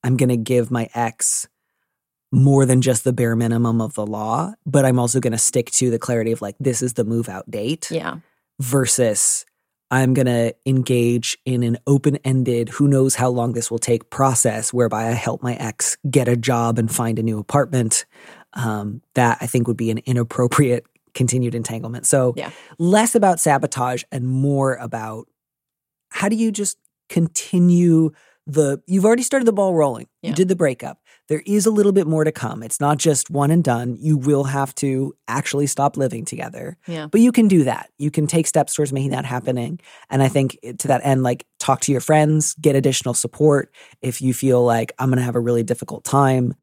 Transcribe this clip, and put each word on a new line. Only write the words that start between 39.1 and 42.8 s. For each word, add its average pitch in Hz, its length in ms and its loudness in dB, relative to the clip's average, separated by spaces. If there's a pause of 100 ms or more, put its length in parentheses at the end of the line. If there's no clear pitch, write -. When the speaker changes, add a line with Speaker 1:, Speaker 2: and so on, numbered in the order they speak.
Speaker 1:
that 131 120 -4
happening. 127 540 -4 (320)
And 135 120 2
I 135 60 4
think 131 300 0 (200)
to - 100 -6
that 131 160 2
end, 131 180 2
like, 123 240 -2 (140)
talk 135 220 0
to 147 100 -2
your 127 80 0
friends, 151 600 2
get 147 140 2
additional 131 400 0